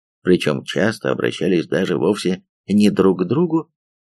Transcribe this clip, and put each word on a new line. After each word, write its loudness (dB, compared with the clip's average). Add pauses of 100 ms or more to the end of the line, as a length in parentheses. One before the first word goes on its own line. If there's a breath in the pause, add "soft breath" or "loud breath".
(240)
причём 0
часто -4
обращались -2
даже -2
вовсе -2 (240)
не 4
друг 2
к -2
другу, -2 (300)